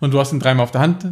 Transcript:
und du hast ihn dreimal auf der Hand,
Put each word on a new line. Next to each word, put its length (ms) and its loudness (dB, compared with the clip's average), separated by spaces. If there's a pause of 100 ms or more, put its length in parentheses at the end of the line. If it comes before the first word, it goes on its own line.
und 140 0
du 40 2
hast 140 0
ihn 80 -2
dreimal 240 2
auf 60 -6
der 100 -2
Hand, 320 0